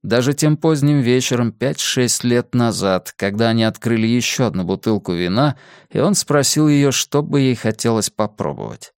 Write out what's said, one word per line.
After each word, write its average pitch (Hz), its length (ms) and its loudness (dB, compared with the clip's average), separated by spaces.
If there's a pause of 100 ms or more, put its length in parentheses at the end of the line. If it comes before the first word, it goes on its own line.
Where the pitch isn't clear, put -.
Даже 120 320 0
тем 151 240 2
поздним 147 440 2
вечером 120 500 0
пять-шесть 123 720 -2
лет 120 320 0
назад, 98 600 0
когда 104 340 0
они 113 160 2
открыли 113 420 -2
ещё 120 400 0
одну 92 160 -4
бутылку 95 480 -2
вина, 92 460 0 (340)
и - 80 -4
он 185 160 2
спросил 147 520 0
её, 143 240 4
что - 300 -2
бы - 180 -2
ей 131 140 2
хотелось 113 560 -2
попробовать. 95 880 -6